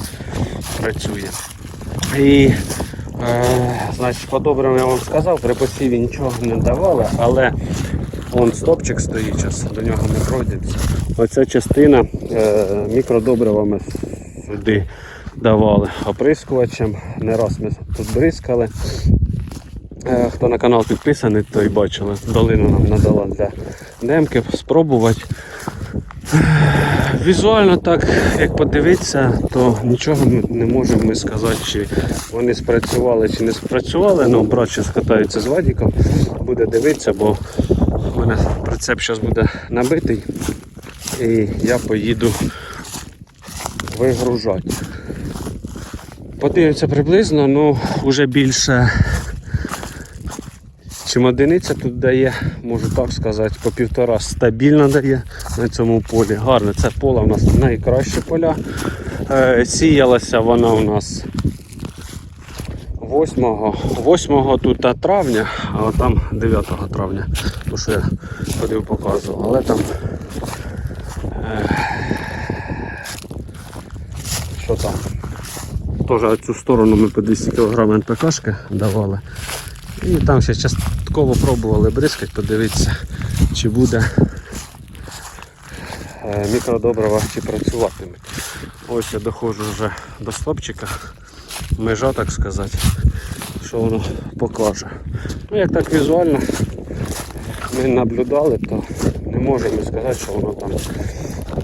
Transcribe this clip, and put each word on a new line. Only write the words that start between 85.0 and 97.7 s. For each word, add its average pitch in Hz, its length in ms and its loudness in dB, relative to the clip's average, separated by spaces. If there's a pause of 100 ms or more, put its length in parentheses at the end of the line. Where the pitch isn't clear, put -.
е, 104 280 -2
мікродобрива, 110 680 2 (120)
чи - 80 -6
працюватиме. 107 720 -2 (760)
Ось 117 260 -4
я 107 60 -2
доходжу 107 440 -4 (100)
вже 104 180 -4 (280)
до 113 120 -10
стопчика, - 560 -6 (920)
межа, 113 360 0
так - 180 -2
сказати, 98 460 -4 (880)
що 117 140 -6
воно 113 260 0 (340)
покаже. 107 480 -2 (640)
Ну, 214 60 0
як 190 140 2
так 165 220 0
візуально 156 460 4 (1400)